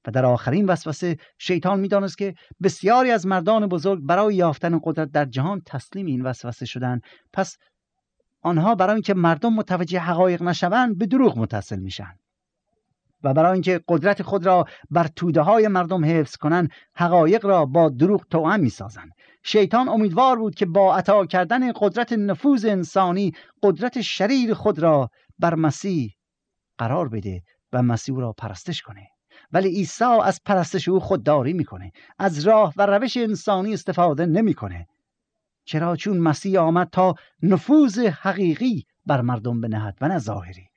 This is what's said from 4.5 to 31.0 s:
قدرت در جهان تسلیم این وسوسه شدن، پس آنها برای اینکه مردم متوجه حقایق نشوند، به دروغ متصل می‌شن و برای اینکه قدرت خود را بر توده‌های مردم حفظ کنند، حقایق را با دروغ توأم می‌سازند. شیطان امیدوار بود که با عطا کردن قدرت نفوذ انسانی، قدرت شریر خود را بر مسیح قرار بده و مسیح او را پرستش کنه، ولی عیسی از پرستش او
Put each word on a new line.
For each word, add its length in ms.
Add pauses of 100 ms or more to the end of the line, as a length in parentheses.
قدرت 260
در 140
جهان 420
تسلیم 400
این 160
وسوسه 440
شدن، 340 (320)
پس 240 (880)
آنها 300
برای 200
اینکه 200
مردم 380
متوجه 460
حقایق 440
نشوند، 560
به 80
دروغ 320
متصل 400
می‌شن 360 (1080)
و 100
برای 180
اینکه 360
قدرت 340
خود 240
را 180 (260)
بر 160
توده‌های 600
مردم 360
حفظ 320
کنند، 360 (220)
حقایق 520
را 200
با 220
دروغ 420
توأم 300
می‌سازند. 500 (340)
شیطان 440
امیدوار 500
بود 160
که 120
با 300
عطا 300
کردن 500
قدرت 360
نفوذ 520
انسانی، 680 (300)
قدرت 380
شریر 540
خود 240
را 320 (280)
بر 160
مسیح 580 (680)
قرار 300
بده 340 (300)
و 100
مسیح 320
او 60
را 120
پرستش 500
کنه، 260 (440)
ولی 160
عیسی 360
از 400
پرستش 440
او 120